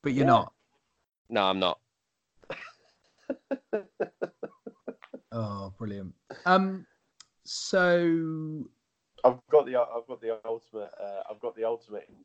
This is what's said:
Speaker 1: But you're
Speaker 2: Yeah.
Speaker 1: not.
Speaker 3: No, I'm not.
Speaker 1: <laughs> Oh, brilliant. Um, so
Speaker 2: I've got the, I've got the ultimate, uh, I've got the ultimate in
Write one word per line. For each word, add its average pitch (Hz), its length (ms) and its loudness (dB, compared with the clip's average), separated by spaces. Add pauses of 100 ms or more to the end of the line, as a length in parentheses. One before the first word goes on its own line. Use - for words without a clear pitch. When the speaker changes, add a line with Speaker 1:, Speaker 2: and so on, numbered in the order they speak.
Speaker 1:
But 143 120 -2
you're 135 100 4
Speaker 2:
Yeah. 135 80 6
Speaker 1:
not. 104 200 4 (760)
Speaker 3:
No, 107 160 2
I'm 95 160 2
not. 90 180 2 (720)
Speaker 1:
<laughs> - 1300 -10 (1500)
Oh, 101 460 -6
brilliant. 101 340 -10 (320)
Um, 190 400 2 (600)
so 165 1200 0 (600)
Speaker 2:
I've 127 140 6 (120)
got 151 160 6
the, 127 100 -4
I've 117 320 -2
got 123 120 -12
the 113 240 -4
ultimate, 113 460 -8 (100)
uh, 98 300 -10
I've 107 100 -14
got 117 140 -8
the 110 100 -6
ultimate 107 440 -6
in - 160 -20